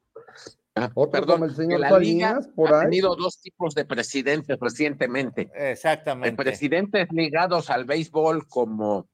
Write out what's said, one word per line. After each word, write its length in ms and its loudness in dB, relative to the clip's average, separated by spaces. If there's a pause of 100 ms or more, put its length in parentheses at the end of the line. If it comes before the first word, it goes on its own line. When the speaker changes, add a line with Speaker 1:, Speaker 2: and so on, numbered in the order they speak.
(760)
Speaker 1:
Ah, 200 -4
Speaker 2:
Otro 180 2
Speaker 1:
perdón, 220 2
Speaker 2:
como 100 2
el 80 -2
Speaker 1:
que 40 -10
Speaker 2:
señor 240 0
Speaker 1:
la 180 6
liga 320 2
Speaker 2:
Salinas, 260 -4
por 160 4
Speaker 1:
ha 80 6
Speaker 2:
ahí. 60 2
Speaker 1:
tenido 280 2
dos 260 -4
tipos 340 -8
de 100 -2
presidentes 760 -2
recientemente. 960 -2
Speaker 3:
Exactamente. 760 -2
Speaker 1:
Eh, 60 -8
presidentes 760 -2
ligados 580 0
al 140 -2
béisbol 640 0
como, 640 -2